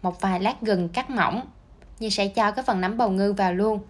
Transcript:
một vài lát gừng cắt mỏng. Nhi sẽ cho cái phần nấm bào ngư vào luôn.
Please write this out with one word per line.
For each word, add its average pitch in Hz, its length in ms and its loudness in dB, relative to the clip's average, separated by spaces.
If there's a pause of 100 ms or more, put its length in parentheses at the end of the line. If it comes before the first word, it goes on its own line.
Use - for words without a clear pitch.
một 180 180 -2
vài 185 200 0
lát 214 220 -2
gừng 185 260 0
cắt 254 220 -4
mỏng. 226 300 0 (600)
Nhi 220 100 -4
sẽ 202 180 0
cho 208 220 2
cái 254 140 -6
phần 202 160 0
nấm 196 180 -2
bào 233 120 4
ngư 196 220 2
vào 190 220 2
luôn. 208 360 0